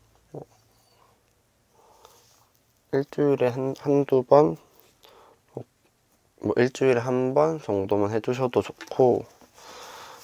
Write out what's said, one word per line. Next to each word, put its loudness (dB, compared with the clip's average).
뭐, -16
일주일에 0
한, -4
한두 0
번, 4
뭐, -4
일주일에 2
한 -2
번 0
정도만 -2
해주셔도 -2
좋고, 0